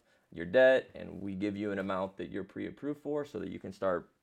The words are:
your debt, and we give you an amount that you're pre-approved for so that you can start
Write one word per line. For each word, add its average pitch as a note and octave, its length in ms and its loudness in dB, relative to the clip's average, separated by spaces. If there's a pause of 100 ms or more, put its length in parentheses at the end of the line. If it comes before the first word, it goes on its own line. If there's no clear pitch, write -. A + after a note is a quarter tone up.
(300)
your E2 140 -8
debt, B2+ 500 6
and F2+ 280 -10
we G2 120 -6
give G2+ 220 0
you G2+ 160 -2
an G2 60 -2
amount F#2+ 400 -2
that F2 100 -6
you're F#2+ 160 -6
pre-approved G#2 560 -8
for D3 240 -4
so - 140 -8
that F#2 100 -4
you F2+ 100 -8
can G2+ 140 -10
start F2+ 380 -2 (120)